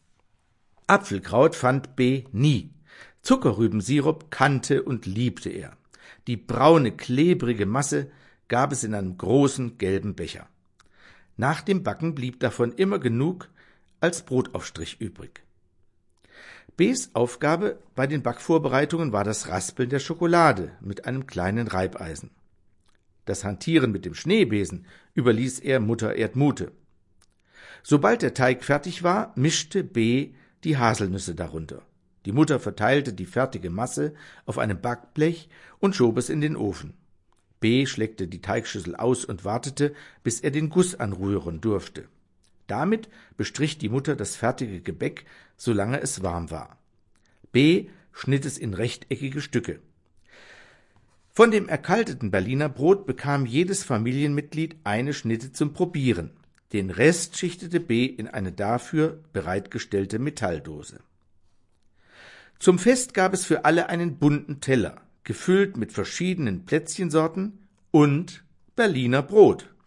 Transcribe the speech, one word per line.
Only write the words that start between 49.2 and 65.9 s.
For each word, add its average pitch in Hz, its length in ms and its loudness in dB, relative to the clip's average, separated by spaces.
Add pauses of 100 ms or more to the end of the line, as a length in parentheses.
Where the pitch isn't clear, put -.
Stücke. - 380 -4 (1500)
Von 226 220 8
dem 208 160 2
erkalteten 160 640 0
Berliner 127 380 0
Brot 170 360 2
bekam 139 400 -2
jedes 180 380 0
Familienmitglied 143 1040 -2
eine 120 280 -2
Schnitte 117 380 -4
zum 147 220 -2
Probieren. 127 580 -2 (400)
Den 95 180 -2
Rest 131 480 2
schichtete 170 440 -4
B 123 240 2
in 110 240 -8
eine 92 240 -6
dafür 123 640 -2 (140)
bereitgestellte 98 840 -4
Metalldose. 80 840 -6 (1600)
Zum 180 200 6
Fest 254 340 2
gab 190 200 0
es 185 120 -2
für - 200 2
alle 165 240 2
einen 170 300 -4
bunten 147 420 2
Teller, 113 400 0 (240)
gefüllt 196 500 2
mit 107 160 -6